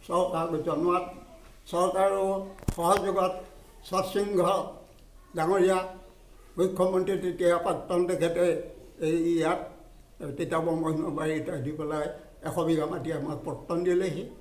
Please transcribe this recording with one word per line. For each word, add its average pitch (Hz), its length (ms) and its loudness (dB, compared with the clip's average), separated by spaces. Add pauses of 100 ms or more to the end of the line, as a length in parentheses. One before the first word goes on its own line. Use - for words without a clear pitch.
চৰকাৰক 170 440 0 (160)
জনোৱাত 175 380 0 (640)
চৰকাৰৰ 185 420 2 (640)
সহযোগত 185 580 2 (560)
সৎসিংহ 196 500 0 (1000)
ডাঙৰীয়া 185 420 4 (800)
মুখ্যমন্ত্ৰী 185 680 2
তেতিয়া 175 320 2 (100)
প্ৰাক্তন 175 340 0 (100)
তেখেতে 170 360 2 (640)
এই 165 100 2 (160)
ইয়াত 165 260 2 (760)
তিতাবৰ 165 460 0
মহিমাবাৰীত 156 720 -2
আহি 143 240 -4
পেলাই 151 260 -2 (420)
এশ 143 80 -6 (120)
বিঘা 156 240 2
মাটি 160 260 -4
আমাক 139 280 -4
পট্টন 170 420 -4
দিলেহি। 180 360 2 (180)